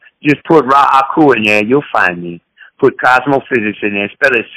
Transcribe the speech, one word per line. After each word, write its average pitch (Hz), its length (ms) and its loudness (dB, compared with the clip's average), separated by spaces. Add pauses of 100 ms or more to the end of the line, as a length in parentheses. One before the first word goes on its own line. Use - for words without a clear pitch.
(220)
Just 143 220 -2
put 151 220 2
Ra 135 360 2
Aku 151 300 2
in 110 120 0
there, 104 200 0
you'll 131 180 0 (120)
find 90 280 -2
me. 85 200 -14 (360)
Put 131 200 0
Cosmophysics 127 880 -2
in 104 100 -4
there. 101 200 -6
Spell - 240 0
it 104 80 -4 (120)